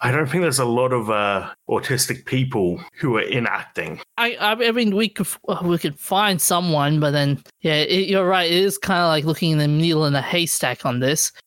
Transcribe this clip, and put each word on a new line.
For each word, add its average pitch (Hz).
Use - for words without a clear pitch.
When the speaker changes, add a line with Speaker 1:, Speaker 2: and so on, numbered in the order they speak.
Speaker 1:
I 123
don't 147
think 165
there's 139
a 127
lot 123
of, 113
uh, 101
autistic 123
people 113
who 123
are 107
in 117
acting. 87
Speaker 2:
I, 233
I, 208
I 233
mean, 226
we 220
could 196
f-, -
we 175
could 151
find 196
someone, 156
but 147
then, 143
yeah, 156
it, 185
you're 190
right. 180
It 175
is 196
kinda 175
like 156
looking 160
in 151
the 147
needle 156
in 143
a 139
haystack 165
on 123
this. 139